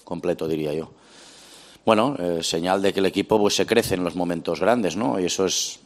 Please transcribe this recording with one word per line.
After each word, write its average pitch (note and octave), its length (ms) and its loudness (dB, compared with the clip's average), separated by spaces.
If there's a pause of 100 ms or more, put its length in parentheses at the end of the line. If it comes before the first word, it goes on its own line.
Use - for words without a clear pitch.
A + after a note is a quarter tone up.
completo E2+ 420 -4
diría D#2 260 -2
yo. D#2+ 200 -6 (920)
Bueno, A2+ 340 4
eh, F2 240 -2
señal F#2 380 0
de G2 120 2
que G2 60 -2
el F#2+ 80 4
equipo, G2 320 2
pues, G#2 160 2
se F#2+ 100 2
crece A#2 300 2
en F2+ 80 0
los E2+ 120 -2
momentos F2 440 -2
grandes, G2 360 2
¿no? A2+ 240 -2
Y F2+ 60 0
eso F#2 200 0
es - 400 -4